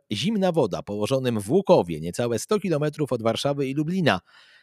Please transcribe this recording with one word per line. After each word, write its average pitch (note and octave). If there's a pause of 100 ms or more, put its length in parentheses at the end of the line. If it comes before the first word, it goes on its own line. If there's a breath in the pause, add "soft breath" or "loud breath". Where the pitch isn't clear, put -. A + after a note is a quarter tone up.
(120)
Zimna F#3
Woda, G2
położonym A2+
w G2+
Łukowie, C3
niecałe A2+
sto -
kilometrów D3+
od A#2
Warszawy C#3+
i C3
Lublina. D3+ (420 soft breath)